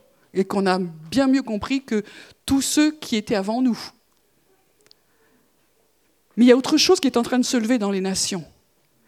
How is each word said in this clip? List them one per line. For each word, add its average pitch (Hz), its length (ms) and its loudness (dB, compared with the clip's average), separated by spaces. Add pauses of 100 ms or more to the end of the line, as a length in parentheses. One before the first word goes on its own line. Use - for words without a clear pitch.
(320)
et 190 140 0
qu'on 196 200 -2
a 185 120 2
bien 170 480 -4
mieux 262 160 2
compris 254 400 -6
que 208 200 -4 (440)
tous 269 160 2
ceux 302 280 2
qui 302 260 -6
étaient 214 180 -4
avant 214 260 -2
nous. 247 180 2 (2500)
Mais 240 100 6
il - 20 10
y 247 40 10
a 240 40 8
autre 269 220 0
chose 359 200 4
qui 269 100 0
est 240 100 0
en 240 40 2
train 247 160 -2
de 247 60 0
se 247 140 -2
lever 233 200 0
dans 202 120 -2
les 196 100 -2
nations. 190 440 -4 (640)